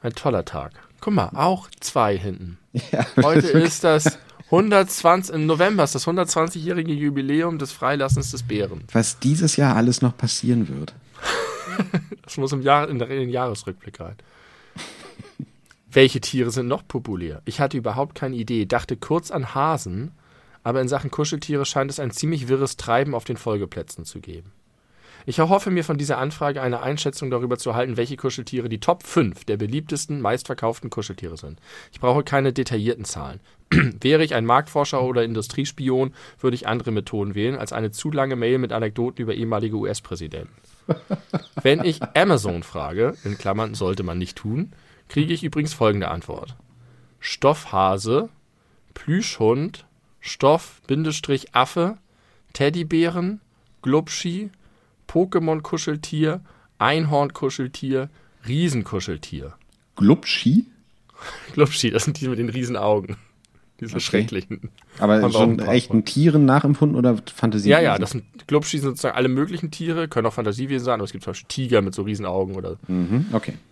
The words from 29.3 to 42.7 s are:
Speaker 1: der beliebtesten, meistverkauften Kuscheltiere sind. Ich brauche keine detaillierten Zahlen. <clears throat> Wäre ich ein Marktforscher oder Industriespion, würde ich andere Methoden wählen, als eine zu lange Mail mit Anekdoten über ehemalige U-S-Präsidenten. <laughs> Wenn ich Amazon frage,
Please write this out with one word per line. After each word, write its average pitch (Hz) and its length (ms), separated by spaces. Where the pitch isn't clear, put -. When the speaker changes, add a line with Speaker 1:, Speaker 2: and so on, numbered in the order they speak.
Speaker 1:
der 110 100
beliebtesten, 143 640
meistverkauften 117 680
Kuscheltiere 90 480
sind. 73 220
Ich - 80
brauche 127 220
keine 135 280
detaillierten 120 540
Zahlen. 85 340
<clears throat> 127 320
Wäre 156 240
ich 151 100
ein 113 100
Marktforscher 139 560
oder 127 220
Industriespion, 127 880
würde 123 140
ich 120 120
andere 113 240
Methoden 101 440
wählen, 117 200
als 110 160
eine 110 200
zu 147 200
lange 135 240
Mail 120 220
mit 120 160
Anekdoten 113 480
über 110 120
ehemalige 110 440
U-S-Präsidenten. 90 760
<laughs> 165 80
Wenn 147 240
ich 160 160
Amazon 110 460
frage, 85 600